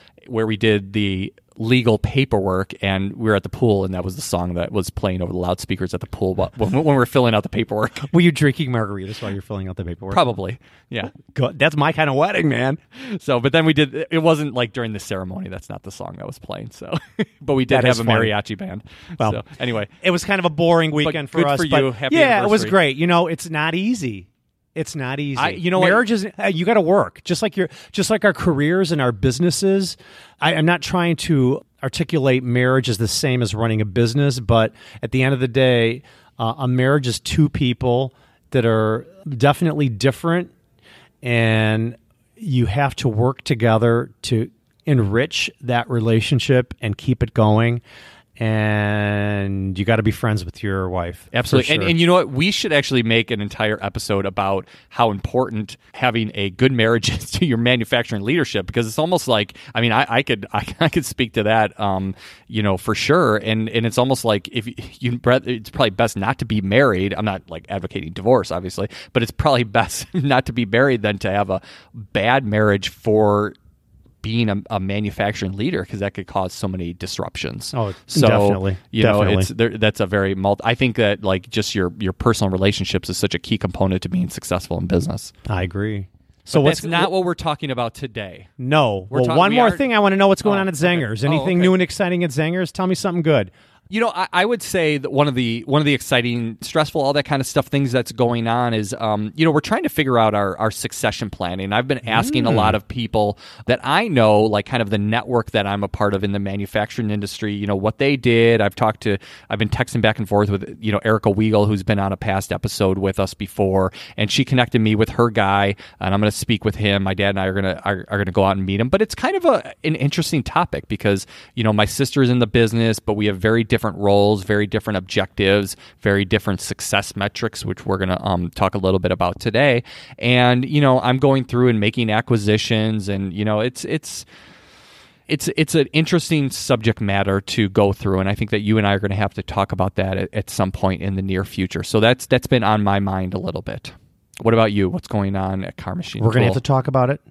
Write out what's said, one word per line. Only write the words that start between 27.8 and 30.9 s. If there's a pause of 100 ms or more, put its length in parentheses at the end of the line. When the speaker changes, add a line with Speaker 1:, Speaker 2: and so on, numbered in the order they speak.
Speaker 2:
just
like
our
careers
and
our
businesses. (420)
I,
I'm
not
trying